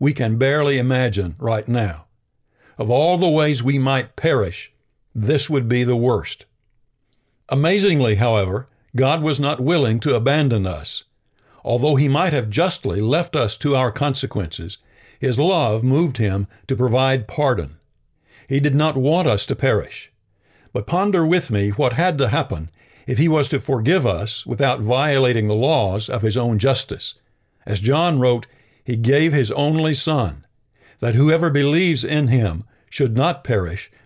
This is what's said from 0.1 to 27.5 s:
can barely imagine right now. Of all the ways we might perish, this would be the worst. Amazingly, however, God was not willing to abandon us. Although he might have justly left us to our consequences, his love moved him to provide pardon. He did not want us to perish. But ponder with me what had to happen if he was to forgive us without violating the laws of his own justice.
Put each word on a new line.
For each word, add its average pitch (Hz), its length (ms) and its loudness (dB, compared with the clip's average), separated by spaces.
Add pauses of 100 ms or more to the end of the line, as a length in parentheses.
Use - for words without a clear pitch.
can 113 260 -2
barely 143 380 2
imagine 120 600 0
right 113 300 -4
now. 107 380 -2 (720)
Of 110 120 -2
all 156 260 2
the 175 120 2
ways 151 340 2
we 139 160 0
might 131 380 0
perish, 117 560 -2 (420)
this 135 340 0
would 135 200 0
be 123 160 2
the 123 100 0
worst. 117 520 -2 (1000)
Amazingly, 151 680 2
however, 107 520 0 (260)
God 139 280 0
was 151 160 0
not 143 220 -2
willing 127 400 2
to 139 140 0
abandon 120 520 2
us. 78 380 -8 (580)
Although 135 340 0
he 143 120 4
might 156 240 2
have 123 160 -2
justly 107 500 -2
left 147 380 0
us 113 220 -2
to 143 180 0
our 127 160 0
consequences, 104 840 -6 (400)
his 123 200 -2
love 135 460 0
moved 139 320 0
him 98 300 0 (200)
to 131 80 -2
provide 127 540 0
pardon. 104 480 -2 (720)
He 135 100 0
did 139 160 2
not 151 220 2
want 151 320 0
us 104 180 0
to - 100 -4
perish. - 540 -2 (640)
But 107 140 -6
ponder 180 400 0
with 170 240 0
me 104 200 0
what 123 220 0
had 165 260 0
to 127 100 0
happen 98 420 -4 (360)
if 110 120 -2
he 165 100 4
was 151 220 2
to 135 100 -2
forgive 135 460 0
us 98 400 -4
without 123 340 -2
violating 123 640 2
the 104 80 0
laws 107 540 0
of 110 140 -4
his 107 160 0
own 120 200 0
justice. - 560 -2 (520)